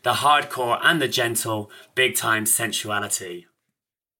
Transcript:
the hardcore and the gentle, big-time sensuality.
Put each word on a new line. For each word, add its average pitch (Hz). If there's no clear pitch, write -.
the -
hardcore 127
and 165
the 131
gentle, 117
big-time 113
sensuality. 101